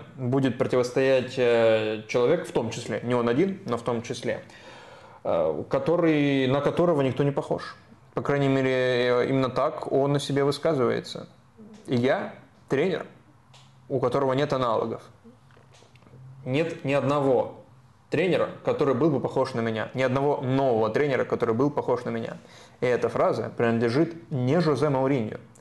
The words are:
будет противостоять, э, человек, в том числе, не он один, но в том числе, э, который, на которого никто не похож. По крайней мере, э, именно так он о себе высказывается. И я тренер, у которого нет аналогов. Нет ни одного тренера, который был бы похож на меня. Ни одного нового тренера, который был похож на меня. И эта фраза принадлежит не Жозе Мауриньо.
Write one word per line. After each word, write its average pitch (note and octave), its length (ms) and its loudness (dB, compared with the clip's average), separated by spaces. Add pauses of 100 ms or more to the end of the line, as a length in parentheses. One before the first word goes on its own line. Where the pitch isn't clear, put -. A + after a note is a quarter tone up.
(160)
будет C3 420 0
противостоять, B2+ 800 2
э, A2+ 720 2
человек, C3 400 2
в - 40 -14
том A#2 200 -2
числе, A2 320 -6
не A#2+ 120 -2
он A#2+ 140 2
один, F#3+ 360 0
но A#2+ 120 -2
в A#2 40 -8
том A#2+ 200 -2
числе, A#2 420 -6 (800)
э, D#2+ 460 0
который, C#3+ 800 2
на C#3 140 0
которого D#3 400 2
никто C3 220 0
не C#3+ 80 0
похож. - 440 -6 (380)
По B2+ 80 -4
крайней C#3+ 280 0
мере, C3+ 220 2 (360)
э, B2 220 2
именно C3 200 2
так C3+ 420 -2
он C#3 240 2
о C#3+ 40 0
себе C#3 240 0
высказывается. C#3 840 -2 (600)
И D3 80 -2
я D3 380 0 (360)
тренер, D3 360 0 (840)
у C#3 100 -2
которого C3 340 0
нет C#3 200 0
аналогов. A2+ 480 -2 (1400)
Нет D3+ 400 -2
ни C#3 80 0
одного C3+ 600 2 (540)
тренера, D3 400 0 (160)
который C3+ 300 2
был D3+ 160 2
бы C3 80 0
похож B2+ 340 -2
на A#2 80 -4
меня. A2 320 -2
Ни B2+ 80 -2
одного C#3 400 0
нового B2+ 480 2
тренера, B2+ 340 0
который A2+ 320 0
был C#3 160 2
похож B2 320 -2
на A#2 60 -8
меня. A2+ 280 -6 (440)
И B2+ 40 0
эта A#2 240 2
фраза B2 460 0
принадлежит A#2+ 760 0
не C3+ 280 2
Жозе D3+ 300 2
Мауриньо. C3 480 0 (240)